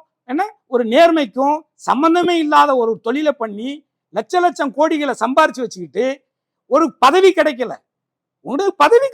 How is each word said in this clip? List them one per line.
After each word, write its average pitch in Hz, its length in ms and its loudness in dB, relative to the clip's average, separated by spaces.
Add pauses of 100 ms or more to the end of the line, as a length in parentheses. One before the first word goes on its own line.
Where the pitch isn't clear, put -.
(320)
என்ன, 311 100 -2 (320)
ஒரு 247 80 0 (100)
நேர்மைக்கும் 294 640 2 (300)
சம்பந்தமே 330 560 0
இல்லாத 294 280 2 (120)
ஒரு 226 100 0 (140)
தொழிலை 294 340 -2
பண்ணி 220 300 -8 (440)
லட்ச 359 300 -2
லட்சம் 320 320 -2
கோடிகளை 294 380 0 (100)
சம்பாரிச்சு 269 400 0
வச்சுக்கிட்டு 180 400 -6 (720)
ஒரு 311 100 4 (180)
பதவி 359 360 6
கிடைக்கல, 254 340 -2 (760)
உங்களுக்கு 330 360 -4
பதவி 466 320 4